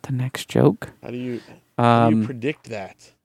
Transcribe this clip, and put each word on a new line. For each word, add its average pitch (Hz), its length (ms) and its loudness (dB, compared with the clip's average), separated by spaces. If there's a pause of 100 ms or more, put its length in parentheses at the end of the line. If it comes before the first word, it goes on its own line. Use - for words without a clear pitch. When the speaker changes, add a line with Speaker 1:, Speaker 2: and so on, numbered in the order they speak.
Speaker 1:
The - 100 -10
next 127 380 -6
joke? 143 400 2 (120)
Speaker 2:
How - 100 -14
do 123 60 -10
you, 123 220 -8 (400)
how 117 300 4
do 110 80 2
you 110 40 0
Speaker 1:
Um, 107 40 -2
Speaker 2:
predict 127 400 -8
that? 101 480 -14 (120)